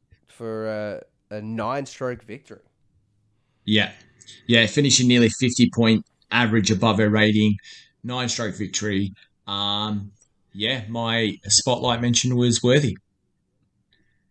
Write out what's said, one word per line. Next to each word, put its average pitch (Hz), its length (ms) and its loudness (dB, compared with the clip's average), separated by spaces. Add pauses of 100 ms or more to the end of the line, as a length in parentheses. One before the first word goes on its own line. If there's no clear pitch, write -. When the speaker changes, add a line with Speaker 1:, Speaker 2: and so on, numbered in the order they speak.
(280)
Speaker 1:
for 110 400 -10
a, 107 680 -10
a 107 60 -10
nine-stroke 120 840 -8
victory. 110 380 -20 (1040)
Speaker 2:
Yeah. 104 260 2 (560)
Yeah, 113 180 4
finishing 127 420 2
nearly 120 220 6
fifty 120 400 2
point 113 360 2 (260)
average 110 400 2
above 104 260 2
her 107 120 2
rating, 107 480 4 (460)
nine-stroke 120 520 -6
victory. 98 580 -2 (340)
Um, 101 640 -4 (420)
yeah, 110 360 -4
my 113 560 -2
spotlight 120 560 0
mention 120 340 0
was 120 280 2
worthy. 123 340 4 (1300)